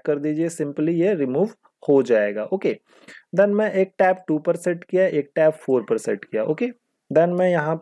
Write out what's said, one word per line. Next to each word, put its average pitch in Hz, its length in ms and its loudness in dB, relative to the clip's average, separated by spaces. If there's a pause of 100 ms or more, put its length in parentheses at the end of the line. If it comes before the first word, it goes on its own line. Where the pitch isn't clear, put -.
कर 147 140 -2
दीजिए, 151 300 -4
simply 156 400 -6
ये 175 260 0
रिमूव 147 380 -2 (300)
हो 139 200 4
जाएगा। 104 400 0
ओके, 165 340 -4 (600)
then 202 160 4
मैं 208 200 0
एक 190 240 0
टैब 185 200 2 (100)
टू 156 120 0
पर 165 160 -2
सेट 170 280 -4
किया, 185 220 0
एक 147 300 -2
टैब 156 200 4
फ़ोर 127 340 0
पर 113 80 2
सेट 110 280 -6
किया। 110 180 -4
ओके, 156 240 -4 (440)
then 175 280 2
मैं 180 100 2
यहाँ 160 320 0